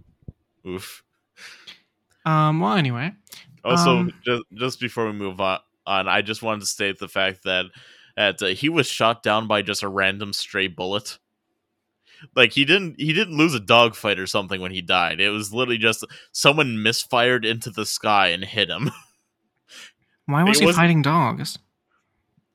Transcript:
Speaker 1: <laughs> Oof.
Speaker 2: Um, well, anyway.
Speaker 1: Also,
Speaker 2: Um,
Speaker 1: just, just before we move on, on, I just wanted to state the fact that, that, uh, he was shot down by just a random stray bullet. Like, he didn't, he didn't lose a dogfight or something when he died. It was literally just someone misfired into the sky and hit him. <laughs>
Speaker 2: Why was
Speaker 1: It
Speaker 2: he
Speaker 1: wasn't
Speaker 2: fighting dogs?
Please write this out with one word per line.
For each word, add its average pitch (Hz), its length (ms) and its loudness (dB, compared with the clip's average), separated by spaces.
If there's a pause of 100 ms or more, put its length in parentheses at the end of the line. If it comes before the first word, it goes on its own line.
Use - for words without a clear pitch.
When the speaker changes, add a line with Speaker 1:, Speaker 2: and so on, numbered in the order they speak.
Speaker 1:
<laughs> - 640 -20
Oof. 92 360 -12 (1200)
Speaker 2:
Um, 156 340 2
well, 202 160 0
anyway. 139 380 -2 (500)
Speaker 1:
Also, 170 340 4
Speaker 2:
Um, - 140 0 (120)
Speaker 1:
just, 120 200 -2 (100)
just 120 260 -6
before 117 260 -4
we 107 80 -4
move 98 260 -6
on, 95 200 0 (260)
on, 95 220 0
I 95 160 2
just 107 200 -8
wanted 110 180 -4
to 95 60 -10
state 98 320 -4
the 98 80 -12
fact 95 360 -4
that, 92 220 -2 (500)
that, 101 280 0
uh, 98 40 0
he 95 220 -2
was 165 180 0
shot 117 360 0
down 110 240 0
by 104 160 0
just 101 180 -6
a 104 60 -6
random 98 460 -2
stray 95 340 -4
bullet. 92 500 -6 (1160)
Like, 120 160 4
he 139 140 2
didn't, 170 340 0
he 151 140 -2
didn't 175 240 -2
lose 156 180 4
a 117 40 -2
dogfight 110 600 4
or 92 80 -6
something 95 340 -4
when 92 100 -8
he 92 100 -8
died. 85 380 0
It 98 100 2
was 104 220 -6
literally 120 280 -2
just 110 260 0 (260)
someone 139 520 2
misfired 120 640 2
into 113 260 -4
the 104 140 -6
sky 101 420 2
and 87 180 -2
hit 98 240 -2
him. 90 260 -4
<laughs> - 1300 -20
Speaker 2:
Why 147 160 2
was 208 140 4
Speaker 1:
It - 40 4
Speaker 2:
he 202 60 6
Speaker 1:
wasn't 170 160 4
Speaker 2:
fighting 170 180 6
dogs? 135 560 0 (960)